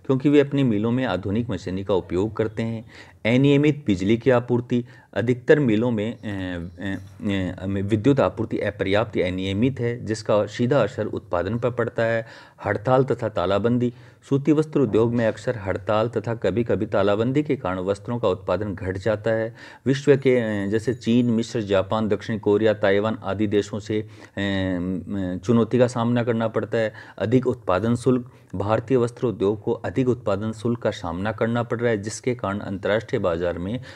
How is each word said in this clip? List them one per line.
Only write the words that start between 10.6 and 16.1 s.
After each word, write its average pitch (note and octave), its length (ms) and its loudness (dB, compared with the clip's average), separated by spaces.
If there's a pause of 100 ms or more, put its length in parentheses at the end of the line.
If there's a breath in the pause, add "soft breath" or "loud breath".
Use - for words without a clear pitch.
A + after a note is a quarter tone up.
असर G#2+ 240 -2
उत्पादन F#2+ 520 -4
पर B2 120 -2
पड़ता A#2 320 -2
है। A2+ 240 0 (380 loud breath)
हड़ताल A2+ 400 2
तथा A2+ 240 -2
तालाबंदी। G#2+ 640 0 (340 loud breath)
सूती C#3 240 2
वस्त्र D3+ 280 2
उद्योग A#2 340 2
में A#2 120 2
अक्सर A2 300 -2
हड़ताल G#2 520 0
तथा A#2 260 -4